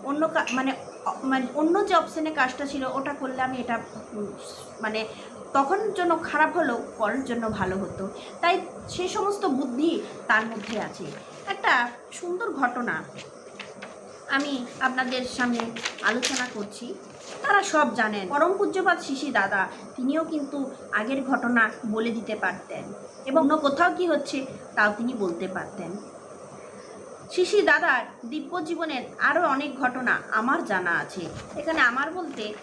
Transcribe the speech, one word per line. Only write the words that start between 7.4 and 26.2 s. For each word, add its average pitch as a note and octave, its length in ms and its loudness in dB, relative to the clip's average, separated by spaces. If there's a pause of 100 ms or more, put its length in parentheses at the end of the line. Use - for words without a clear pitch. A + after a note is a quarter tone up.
ভালো F#3+ 280 0
হতো। G3 320 -4 (320)
তাই F4 200 4 (280)
সে F4+ 180 -4
সমস্ত G4 380 0
বুদ্ধি C4 560 2 (260)
তার A3 180 4
মধ্যে A3 340 -6
আছে। F3 240 -6 (440)
একটা D4+ 420 4 (220)
সুন্দর F4+ 420 -4
ঘটনা A#3+ 500 0 (1300)
আমি C#4 360 0 (140)
আপনাদের B3+ 460 0
সামনে B3 340 0 (440)
আলোচনা B3 500 2
করছি। G#3 400 -8 (480)
তারা G4+ 220 4
সব D4+ 320 4
জানেন, G#3 320 0
পরম D#4+ 300 4
পূজ্যপাদ D#4+ 420 4
শিশি C4+ 320 -4
দাদা G3 360 4 (280)
তিনিও C#4+ 280 2
কিন্তু C#4+ 480 -4 (200)
আগের B3 320 0
ঘটনা A#3+ 460 4 (180)
বলে A3+ 240 0
দিতে G#3+ 240 -4
পারতেন - 480 -4 (420)
এবং C4+ 160 6
অন্য D4 160 8
কোথাও D#4 400 6
কী F4+ 100 2
হচ্ছে C#4+ 380 2 (300)
তাও G#3 220 6
তিনি A#3+ 160 0
বলতে F#3+ 340 0
পারতেন। E3 440 -6 (1400)